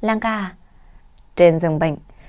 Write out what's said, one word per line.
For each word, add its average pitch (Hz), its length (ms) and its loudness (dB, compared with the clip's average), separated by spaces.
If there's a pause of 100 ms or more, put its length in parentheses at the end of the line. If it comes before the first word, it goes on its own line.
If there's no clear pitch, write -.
Lang 220 180 -2
ca 226 100 -4
à?" 208 260 -8 (800)
Trên 170 240 4
giường 160 200 -2
bệnh, 156 180 -2 (320)